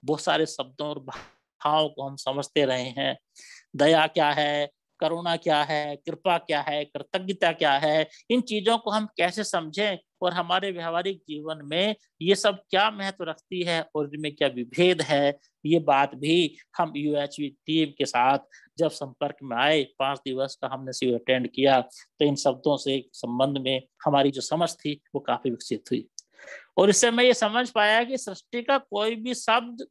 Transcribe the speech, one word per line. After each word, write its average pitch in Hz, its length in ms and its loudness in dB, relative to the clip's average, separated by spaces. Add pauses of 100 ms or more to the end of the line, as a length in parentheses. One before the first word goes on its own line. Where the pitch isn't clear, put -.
बहुत 151 160 -2
सारे 156 260 0
शब्दों 135 420 -10
और 147 100 -8
भावों 151 880 -4
को 139 200 -10
हम 139 80 -12
समझते 139 480 -2
रहे 127 240 0
हैं। 131 300 -4 (580)
दया 156 300 6
क्या 156 240 2
है, 147 400 0 (300)
करुणा 170 360 -2
क्या 156 260 2
है, 147 340 -2
कृपा 165 420 -2
क्या 151 220 -2
है, 147 240 -4
कृतज्ञता 180 680 -2
क्या 151 200 2
है, 156 360 2 (220)
इन 247 100 4
चीजों 220 380 0
को 214 120 -6
हम 214 160 -2
कैसे 180 380 -2
समझें 180 540 -4 (240)
और 175 100 0
हमारे 180 380 -2
व्यवहारिक 170 580 -6
जीवन 151 360 -10
में 180 300 -2 (280)
ये 185 120 4
सब 196 240 0 (120)
क्या 196 200 2
महत्व 196 340 -8
रखती 175 380 -8
है 165 320 -2
और 147 200 -4
इनमें 151 220 -6
क्या 143 120 0
विभेद 156 540 0
है, 143 360 2 (280)
ये 165 120 4
बात 143 360 2
भी 151 420 0 (220)
हम 165 180 0
यूएचवी 143 520 -2
टीम 156 500 -2
के 135 80 0
साथ 131 320 2 (400)
जब 160 120 2
संपर्क 143 520 -8
में 127 140 -6
आए, 147 260 2
पांच 135 360 -4
दिवस 135 380 -6
का 135 160 -6
हमने 131 200 -10
शिविर 123 220 0
अटेंड 123 340 0
किया, 131 320 4
तो - 440 -6
इन 143 120 2
शब्दों 139 400 0
से 135 360 -4
संबंध 131 460 -2
में 131 240 -2 (220)
हमारी 143 260 4
जो 135 100 -10
समझ 165 340 -2
थी 147 260 -8 (140)
वो 135 60 -4
काफी 123 300 -4
विकसित 113 400 -8
हुई। 117 180 -4 (680)
और 196 120 8
इससे 233 200 4
मैं 233 140 4
ये 247 100 8
समझ 233 360 0
पाया 214 340 4
कि 254 140 -4
सृष्टि 220 440 -10
का 277 160 2
कोई 220 360 -2
भी 233 200 -6
शब्द 240 560 -2